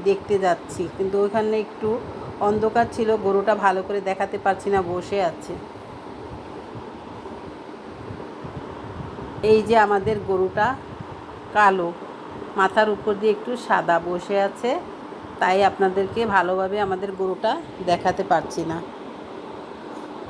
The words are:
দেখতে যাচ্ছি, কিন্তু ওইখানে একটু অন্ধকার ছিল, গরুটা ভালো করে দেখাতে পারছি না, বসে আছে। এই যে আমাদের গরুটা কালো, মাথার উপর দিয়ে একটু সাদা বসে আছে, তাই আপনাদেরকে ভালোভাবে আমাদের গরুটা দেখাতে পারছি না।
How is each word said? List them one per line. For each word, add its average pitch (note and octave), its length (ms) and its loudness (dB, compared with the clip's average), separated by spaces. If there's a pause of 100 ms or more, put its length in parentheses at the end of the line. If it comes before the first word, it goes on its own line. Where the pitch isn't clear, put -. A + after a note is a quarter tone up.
দেখতে G3 360 2
যাচ্ছি, F3+ 440 0 (100)
কিন্তু F#3+ 240 -2
ওইখানে G#3+ 420 2
একটু G#3+ 300 -4 (500)
অন্ধকার G#3+ 520 2
ছিল, A3 260 0
গরুটা G3 380 4
ভালো G3 280 4
করে G3+ 180 -2
দেখাতে F#3+ 360 -2
পারছি G3 320 0
না, G3 120 4
বসে F3+ 420 -2
আছে। E3+ 300 -4 (4000)
এই A3 200 8
যে G#3+ 140 2
আমাদের G#3 400 4 (100)
গরুটা F#3+ 400 2 (840)
কালো, G3 360 6 (640)
মাথার G#3 340 4
উপর G#3 240 0
দিয়ে G3+ 200 4
একটু G#3+ 240 -4
সাদা E3+ 420 4
বসে F3 420 -2
আছে, G3 300 0 (640)
তাই F#3+ 260 4
আপনাদেরকে G3 640 2
ভালোভাবে F#3+ 560 4
আমাদের F#3+ 300 0
গরুটা F#3 400 0 (340)
দেখাতে F3+ 380 2
পারছি E3+ 420 2
না। E3 120 -4 (1500)